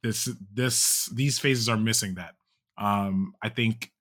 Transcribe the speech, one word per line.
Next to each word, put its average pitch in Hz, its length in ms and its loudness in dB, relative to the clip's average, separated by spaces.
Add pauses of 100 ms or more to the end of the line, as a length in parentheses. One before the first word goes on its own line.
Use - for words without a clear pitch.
This, 113 260 -2 (240)
this, - 600 0
these 131 240 0
phases 127 300 2
are 117 80 2
missing 107 380 0
that. 87 200 -12 (440)
Um, 101 640 0
I 107 80 -2
think 117 500 -2